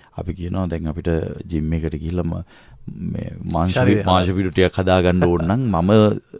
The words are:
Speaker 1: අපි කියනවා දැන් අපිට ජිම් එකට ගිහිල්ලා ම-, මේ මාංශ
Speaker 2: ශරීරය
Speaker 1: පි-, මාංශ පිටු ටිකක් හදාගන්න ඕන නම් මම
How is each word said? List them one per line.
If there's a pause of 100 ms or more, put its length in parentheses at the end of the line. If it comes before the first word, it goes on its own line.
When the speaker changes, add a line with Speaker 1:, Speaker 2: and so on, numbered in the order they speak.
(180)
Speaker 1:
අපි
කියනවා
දැන්
අපිට (360)
ජිම්
එකට
ගිහිල්ලා
ම-, (640)
මේ (160)
මාංශ
Speaker 2:
ශරීරය
Speaker 1:
පි-,
මාංශ
පිටු
ටිකක්
හදාගන්න
ඕන
නම්
මම (480)